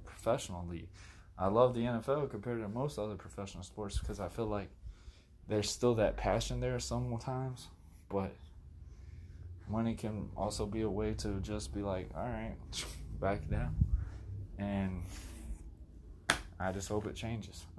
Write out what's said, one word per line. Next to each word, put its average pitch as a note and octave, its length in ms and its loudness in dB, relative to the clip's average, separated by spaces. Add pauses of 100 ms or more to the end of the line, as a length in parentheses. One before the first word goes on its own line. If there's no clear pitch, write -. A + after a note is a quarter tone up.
professional F#2 640 0
league. F2 220 -6 (480)
I F#2 100 4
love A#2+ 280 10
the A#2 100 4
N A#2+ 100 2
F A2+ 140 0
L C#3+ 180 4
compared A#2 340 -2
to G#2 60 -2
most C3 300 0
other G#2 180 -2
professional F#2 480 -8
sports G2+ 360 -4
because G2+ 200 -2
I F2+ 100 -2
feel A2+ 180 0
like G2+ 220 0 (800)
there's G#2 220 4
still B2 260 6
that G#2 220 6
passion A#2 420 2
there B2 200 2
sometimes, B2 880 -2 (420)
but G2 240 2 (1400)
money A2+ 240 2
can G#2+ 420 -2
also G#2 300 2
be A2 160 0
a A2 80 4
way G#2+ 240 2
to G#2 260 0
just G#2 340 -2
be G2+ 80 0
like, F#2 340 0
"All F2 100 -2
right, A2+ 300 -4 (640)
back G2 280 2
down." G#2 280 2 (840)
And G2 460 0 (1600)
I F#2 120 2
just G2 180 -4
hope G#2 160 2
it - 100 -2
changes. A2+ 500 -4 (140)